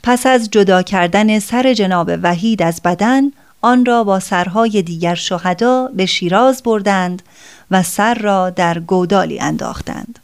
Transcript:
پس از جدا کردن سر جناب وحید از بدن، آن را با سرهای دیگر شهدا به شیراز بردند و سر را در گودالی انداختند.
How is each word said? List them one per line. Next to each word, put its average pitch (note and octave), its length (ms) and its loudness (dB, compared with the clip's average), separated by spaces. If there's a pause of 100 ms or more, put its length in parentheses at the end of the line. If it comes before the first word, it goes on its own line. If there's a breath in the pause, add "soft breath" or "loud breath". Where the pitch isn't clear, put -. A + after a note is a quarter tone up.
پس B3 240 0
از A#3+ 240 2
جدا G3 320 4
کردن G3 560 0
سر B3 360 0
جناب F#3 360 0 (120)
وحید F3+ 400 0
از E3+ 200 -2
بدن، G#3 400 2 (400 soft breath)
آن B3 220 4
را A#3+ 200 2
با F#3+ 160 0
سرهای G3+ 600 0
دیگر E3+ 320 -2
شهدا F#3+ 840 -2
به F#3+ 100 0
شیراز G#3+ 560 0
بردند G3 600 -2 (480 loud breath)
و F#3 120 2
سر G#3+ 320 0
را G3 360 0
در E3+ 280 0
گودالی F3 640 0
انداختند. - 840 -8